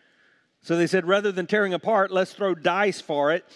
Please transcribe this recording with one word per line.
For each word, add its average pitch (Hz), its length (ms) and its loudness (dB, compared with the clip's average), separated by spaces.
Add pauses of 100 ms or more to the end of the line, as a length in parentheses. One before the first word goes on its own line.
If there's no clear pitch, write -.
(640)
So 165 120 0
they 170 100 2
said, 180 200 0
"Rather 202 240 2
than 180 160 -4
tearing 202 280 0
apart, 202 360 0
let's 185 220 0
throw 196 220 -2
dice 175 440 0
for 147 340 0
it. 180 120 -4 (120)